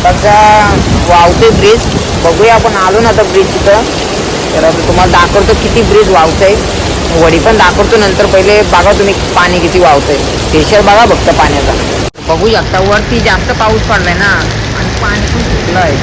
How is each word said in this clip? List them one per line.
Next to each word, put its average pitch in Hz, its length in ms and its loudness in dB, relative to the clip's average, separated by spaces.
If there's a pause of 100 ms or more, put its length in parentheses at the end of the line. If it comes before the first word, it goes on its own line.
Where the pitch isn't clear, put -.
बघा, 208 640 2 (400)
वावते 175 400 4
ब्रिज. 208 300 4 (440)
बघूया, 180 320 2
आपण - 180 0
आलो 190 260 0
ना 226 100 2
आता 214 140 0
ब्रिज 190 240 0
तिथं, 202 360 0 (680)
तर 156 100 -2
आता 160 240 0
तुम्हाला 180 240 2
दाखवतो 185 420 2
किती 214 280 0
ब्रिज 208 280 2
वावतंय. 190 460 2 (680)
वडी 165 160 2
पण 220 180 0
दाखवतो 196 400 0
नंतर. 202 280 0
पहिले 196 360 2
बघा 180 300 2
तुम्ही 196 220 0
पाणी 180 460 -2
किती 165 200 -2
वावतंय. 147 380 2 (320)
प्रेशर 156 320 2
बघा 202 240 4
फक्त 185 240 0
पाण्याचा. 143 440 0 (600)
बघू 170 160 -2
शकता 185 300 -2
वरती 208 400 -2
जास्त 202 320 -2
पाऊस 214 300 -2
पडलाय 180 320 -2
ना 196 160 0 (500)
आणि - 100 -4 (120)
पाणी - 200 -2
पण - 180 -2
सुकलं 180 400 -2
आहे 156 240 0